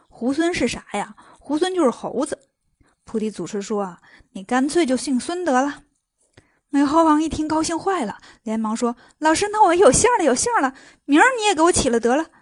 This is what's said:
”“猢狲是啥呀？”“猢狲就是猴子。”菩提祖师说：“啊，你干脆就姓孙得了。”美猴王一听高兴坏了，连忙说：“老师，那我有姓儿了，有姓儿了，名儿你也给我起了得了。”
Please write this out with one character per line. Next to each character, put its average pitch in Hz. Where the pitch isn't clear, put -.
”“猢 254
狲 339
是 269
啥 -
呀 208
？”“猢 294
狲 370
就 349
是 294
猴 -
子。” -
菩 -
提 214
祖 175
师 202
说 202
：“啊， 175
你 190
干 262
脆 320
就 254
姓 254
孙 359
得 262
了。” 285
美 285
猴 320
王 311
一 311
听 311
高 311
兴 330
坏 359
了， 285
连 220
忙 220
说 240
：“老 311
师， 381
那 427
我 339
有 349
姓 269
儿 480
了， 349
有 247
姓 -
儿 392
了， 262
名 294
儿 415
你 415
也 403
给 311
我 349
起 -
了 240
得 233
了。” 320